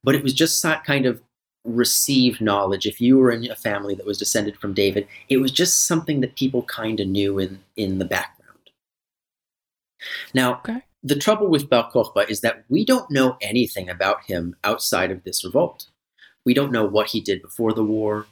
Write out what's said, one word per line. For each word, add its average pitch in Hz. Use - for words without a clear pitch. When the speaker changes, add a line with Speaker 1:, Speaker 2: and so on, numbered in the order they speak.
Speaker 1:
but 135
it 143
was 135
just 160
so-, 156
kind 139
of 120
received 120
knowledge. 101
If 104
you 127
were 127
in 117
a 113
family 101
that 95
was 101
descended 104
from 101
David, 98
it 135
was 135
just -
something 160
that -
people 131
kinda 110
knew 98
in, 95
in 95
the 92
background. -
Now, 127
Speaker 2:
Okay. 240
Speaker 1:
the 139
trouble 208
with 147
Bar 120
Kokhba 104
is 104
that -
we 170
don't 254
know 131
anything 104
about 95
him 87
outside 98
of 95
this -
revolt. 139
We 123
don't 139
know 113
what 104
he 113
did 95
before 110
the 110
war. 107